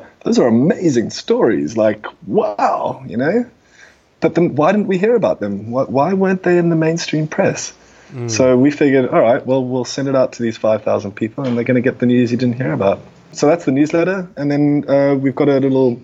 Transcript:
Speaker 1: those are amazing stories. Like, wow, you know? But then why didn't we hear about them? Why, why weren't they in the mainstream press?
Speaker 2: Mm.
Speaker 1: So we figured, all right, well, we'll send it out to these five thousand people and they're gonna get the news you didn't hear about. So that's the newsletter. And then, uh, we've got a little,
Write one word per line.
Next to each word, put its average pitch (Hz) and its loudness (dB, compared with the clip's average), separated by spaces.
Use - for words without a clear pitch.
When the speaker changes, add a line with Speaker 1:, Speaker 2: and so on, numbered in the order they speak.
Speaker 1:
those - 0
are 147 4
amazing 120 0
stories. 110 -2
Like, 107 0
wow, - -2
you - -12
know? 185 0
But 160 0
then 170 2
why 151 2
didn't 208 0
we 190 0
hear 214 2
about 139 0
them? 101 -6
Why, 127 -2
why 143 0
weren't 190 0
they 175 2
in 170 2
the 165 2
mainstream 160 -2
press? - -2
Speaker 2:
Mm. 120 -8
Speaker 1:
So 127 4
we 139 4
figured, 135 2
all - 2
right, 117 2
well, 131 0
we'll 127 -4
send 139 -6
it 135 -2
out 131 0
to - -10
these 117 -4
five 110 0
thousand 104 -2
people 113 -8
and 120 -2
they're 117 -2
gonna 127 2
get 117 -2
the 127 0
news 123 2
you 123 0
didn't 123 -2
hear 131 -4
about. 98 0
So - -2
that's 165 2
the 147 0
newsletter. 170 0
And 143 -4
then, 147 0
uh, 139 2
we've 135 0
got 143 2
a 139 4
little, 131 2